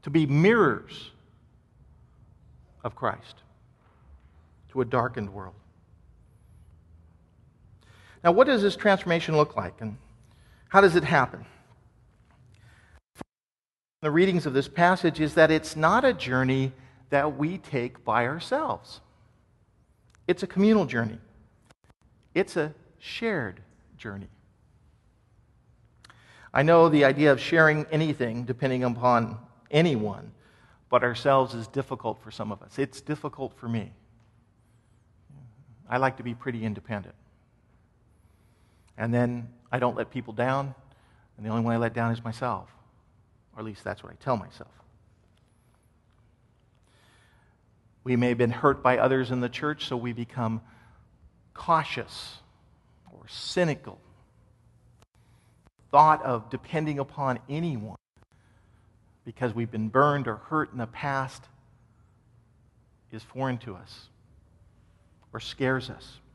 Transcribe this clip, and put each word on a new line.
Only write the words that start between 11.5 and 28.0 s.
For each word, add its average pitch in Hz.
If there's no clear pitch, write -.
The 151
readings 180
of 147
this 131
passage 175
is 151
that 156
it's 156
not 175
a 262
journey 131
that 143
we 160
take 120
by 117
ourselves. 202
It's 180
a 185
communal 202
journey. 117
It's 190
a 151
shared 160
journey. 98
I 139
know 170
the 151
idea 139
of 131
sharing 151
anything, 139